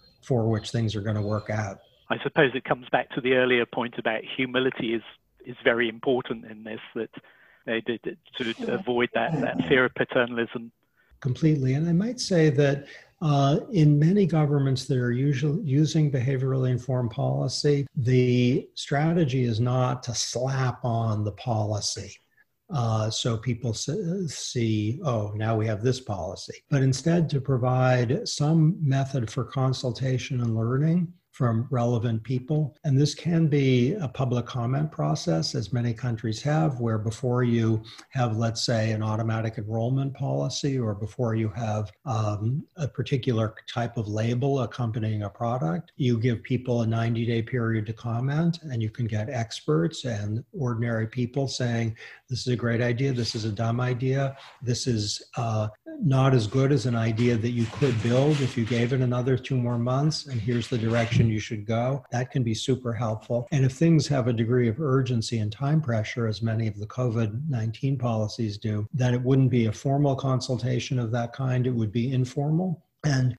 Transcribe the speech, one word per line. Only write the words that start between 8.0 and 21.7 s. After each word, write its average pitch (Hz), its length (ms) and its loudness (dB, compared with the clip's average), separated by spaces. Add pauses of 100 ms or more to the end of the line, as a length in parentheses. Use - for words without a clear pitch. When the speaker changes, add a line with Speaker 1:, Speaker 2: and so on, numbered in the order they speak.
Speaker 2:
to 233 120 -8
Speaker 1:
Yeah. - 80 -2
Speaker 2:
avoid 120 400 0
that, 120 260 0
that 123 160 -2 (120)
fear 131 160 6
of 120 100 -2
paternalism. 120 800 -2 (480)
Speaker 1:
Completely. 135 540 2
And 160 140 0
I 170 40 2
might 226 280 0
say 160 300 4
that, 139 360 2 (340)
uh, 143 380 4 (140)
in 151 260 6
many 185 280 6
governments 143 600 2
that 135 100 0
are 123 140 2
usually 139 520 0
using 147 480 2
behaviorally 131 600 0
informed 123 400 0
policy, 139 760 0 (100)
the 123 760 4
strategy 147 680 0
is 113 160 0
not 127 460 0
to 120 100 -6
slap 131 720 -2
on 113 400 0
the 104 80 -2
policy. 107 800 -4 (600)